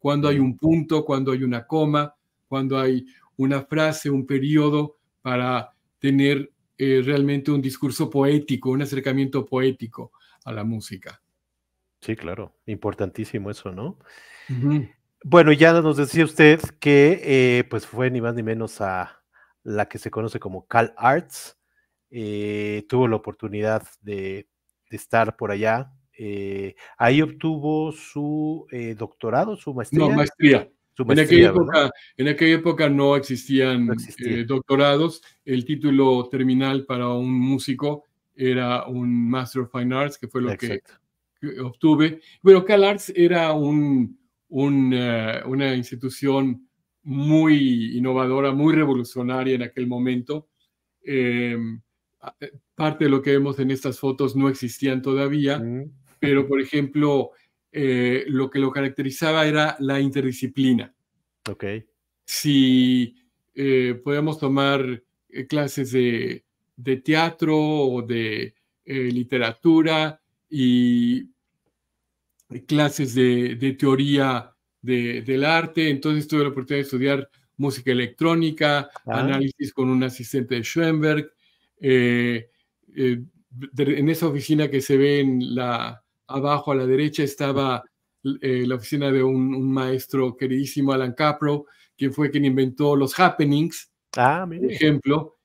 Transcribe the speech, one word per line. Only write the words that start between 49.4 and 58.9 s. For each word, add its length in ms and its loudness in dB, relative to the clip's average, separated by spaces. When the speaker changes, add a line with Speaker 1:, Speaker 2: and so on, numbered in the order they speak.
Speaker 1:
en 80 -4
aquel 240 -6
momento. 600 -4
Em, 800 -2
a-, 200 -20
eh, 120 -14
parte 300 0
de 60 4
lo 120 2
que 80 0
vemos 280 0
en 120 0
estas 280 -6
fotos 380 -2
no 140 2
existían 500 -4
todavía, 600 -2
Speaker 2:
Mm. 300 -8
Speaker 1:
pero, 280 2
por 140 0
ejemplo, 720 0
eh, 560 0
lo 220 -2
que 80 -4
lo 140 2
caracterizaba 760 -2